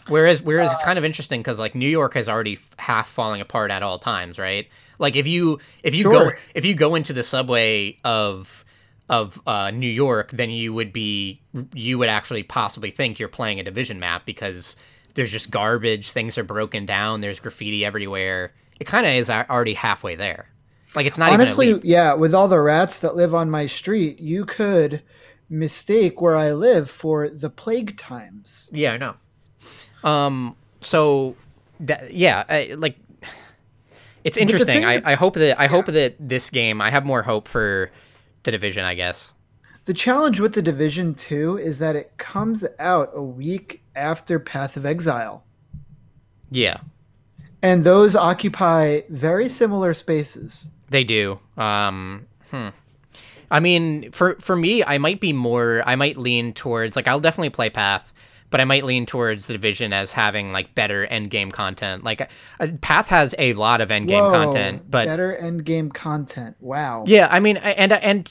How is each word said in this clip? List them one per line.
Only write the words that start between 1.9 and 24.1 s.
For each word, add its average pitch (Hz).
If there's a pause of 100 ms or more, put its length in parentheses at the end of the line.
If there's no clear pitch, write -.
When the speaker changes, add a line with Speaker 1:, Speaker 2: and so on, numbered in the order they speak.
Speaker 1:
is 113
already 107
f-, -
half 110
falling 110
apart 104
at 95
all 95
times, 90
right? 98 (320)
Like, 139
if 139
you, 165 (240)
if -
you 208
go, 202
Speaker 2:
Sure. 160 (140)
Speaker 1:
if 160
you 196
go 156
into 147
the 123
subway 113
of, 104 (440)
of, 110
uh, 101
New 123
York, 117
then 123
you 113
would 110
be, 104 (320)
you 123
would 120
actually 107
possibly 107
think 117
you're 107
playing 107
a 95
Division 104
map 87
because - (380)
there's 120
just 110
garbage, 110
things 113
are 113
broken 104
down, 107
there's 101
graffiti 104
everywhere. 95 (260)
It -
kinda 208
is 123
a-, 117
already 120
halfway 98
there. 90 (460)
Like, 147
it's 139
not 165
Speaker 2:
Honestly, 247
Speaker 1:
even 208
a -
leap. 175
Speaker 2:
yeah, 170
with 160
all 190
the 180
rats 151
that 156
live 175
on 165
my 151
street, 170